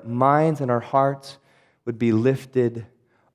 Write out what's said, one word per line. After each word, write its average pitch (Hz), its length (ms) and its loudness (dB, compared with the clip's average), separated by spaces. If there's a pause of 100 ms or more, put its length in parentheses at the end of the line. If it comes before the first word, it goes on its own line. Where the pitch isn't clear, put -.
minds 143 560 2
and 127 100 -2
our 120 80 0
hearts 135 580 -2 (460)
would 117 160 -8
be 117 140 2
lifted 117 720 0 (500)